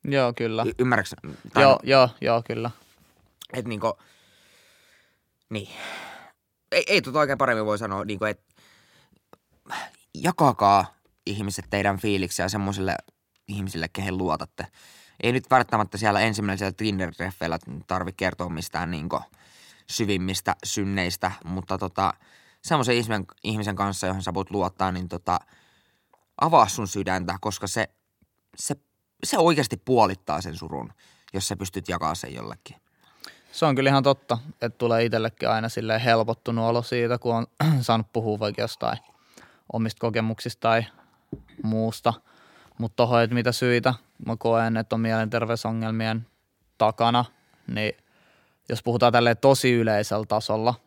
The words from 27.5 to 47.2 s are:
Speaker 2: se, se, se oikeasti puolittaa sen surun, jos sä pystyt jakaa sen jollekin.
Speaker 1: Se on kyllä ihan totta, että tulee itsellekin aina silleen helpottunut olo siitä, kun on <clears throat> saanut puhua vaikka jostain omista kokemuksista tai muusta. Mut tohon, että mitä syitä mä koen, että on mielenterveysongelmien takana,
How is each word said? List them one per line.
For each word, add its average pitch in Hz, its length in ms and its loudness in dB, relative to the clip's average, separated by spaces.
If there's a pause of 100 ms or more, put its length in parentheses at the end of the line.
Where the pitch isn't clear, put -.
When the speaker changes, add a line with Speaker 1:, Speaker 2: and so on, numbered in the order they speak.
Speaker 2:
se, 107 220 -2 (680)
se, - 200 -6 (480)
se - 140 0
oikeasti 151 380 2
puolittaa 95 640 2
sen 82 160 -8
surun, 73 360 -12 (400)
jos 95 160 -4
sä 98 80 -4
pystyt 92 320 -8
jakaa 82 260 -2
sen 69 200 -10
jollekin. 57 420 -14 (760)
Speaker 1:
Se - 140 0
on 143 80 4
kyllä 135 160 4
ihan 139 120 4
totta, 135 360 2 (240)
että 117 160 -6
tulee 117 260 4
itsellekin 113 440 -2
aina 113 200 0
silleen 110 320 -2
helpottunut 117 640 2
olo 117 180 2
siitä, 120 360 0
kun 117 180 0
on 117 100 -2 (200)
<clears throat> 147 140 4
saanut 113 320 0
puhua 110 260 -2
vaikka 107 240 -2
jostain - 360 -4 (760)
omista 113 280 -4
kokemuksista 113 600 -4
tai 113 240 2 (760)
muusta. 113 520 -2 (640)
Mut 117 180 -6
tohon, 120 260 6
että 117 120 2
mitä 120 180 2
syitä 123 420 2 (320)
mä 117 120 -4
koen, 113 380 2
että 113 200 -2
on 113 40 -2
mielenterveysongelmien 113 1300 -2 (520)
takana, 117 460 4 (420)